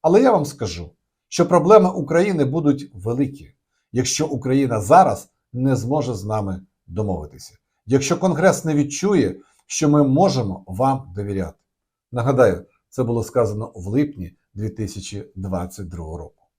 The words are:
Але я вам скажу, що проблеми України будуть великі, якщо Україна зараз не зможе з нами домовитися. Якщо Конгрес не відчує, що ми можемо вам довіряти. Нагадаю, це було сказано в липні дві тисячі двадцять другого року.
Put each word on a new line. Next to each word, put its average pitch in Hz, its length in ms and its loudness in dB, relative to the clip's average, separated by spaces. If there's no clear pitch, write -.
Але 175 200 6
я 254 100 6
вам 165 120 2
скажу, 87 460 -8
що 170 200 0
проблеми 185 420 6
України 170 540 0
будуть 143 500 0
великі, 120 600 -6
якщо 135 340 -2
Україна 131 540 0
зараз 139 500 4
не 127 240 0
зможе 127 380 -2
з 95 100 -10
нами 101 380 -4
домовитися. 87 720 -8
Якщо 135 320 0
Конгрес 175 460 0
не 156 100 -2
відчує, 147 640 0
що - 220 0
ми 147 140 6
можемо 131 640 0
вам 110 480 -2
довіряти. 98 440 -8
Нагадаю, 120 540 2
це 127 160 -4
було 117 200 -2
сказано 110 500 -2
в 90 120 -14
липні 113 500 -4
дві 107 160 -6
тисячі 101 640 -12
двадцять 92 540 -8
другого 80 300 -12
року. - 260 -18